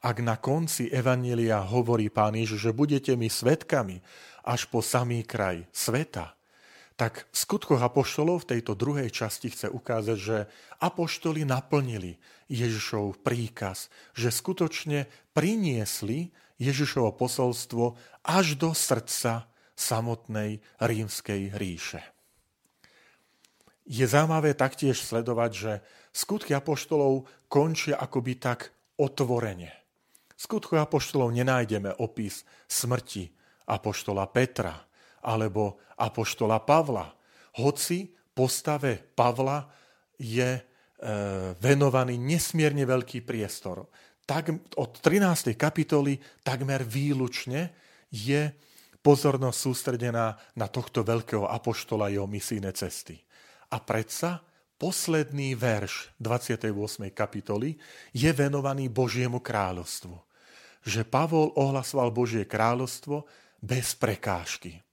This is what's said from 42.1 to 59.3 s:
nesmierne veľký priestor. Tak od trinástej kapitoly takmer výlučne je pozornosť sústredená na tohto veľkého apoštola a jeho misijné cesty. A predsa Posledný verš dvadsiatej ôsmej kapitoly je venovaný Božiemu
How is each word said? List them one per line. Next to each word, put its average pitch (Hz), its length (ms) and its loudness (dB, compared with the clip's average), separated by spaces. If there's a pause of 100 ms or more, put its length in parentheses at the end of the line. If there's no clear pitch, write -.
nesmierne 147 680 2
veľký 123 400 0
priestor. 98 640 -8 (320)
Tak 156 560 -4
od - 240 -6
trinástej 170 560 4
kapitoly 147 560 2 (320)
takmer 131 400 -2
výlučne 135 880 -2 (400)
je 139 400 0 (480)
pozornosť 135 560 6
sústredená 117 800 -2 (160)
na 110 160 -4
tohto - 320 -2
veľkého 110 480 0
apoštola 110 580 -2
a 101 60 -2
jeho 101 160 -2
misijné 101 420 -4
cesty. - 460 -10 (520)
A 127 120 -4
predsa 160 580 -2 (400)
Posledný 143 800 0
verš 107 560 -2
dvadsiatej 113 560 -2
ôsmej 101 400 -6
kapitoly 107 640 -4 (400)
je 151 160 4
venovaný 139 560 0
Božiemu 120 560 0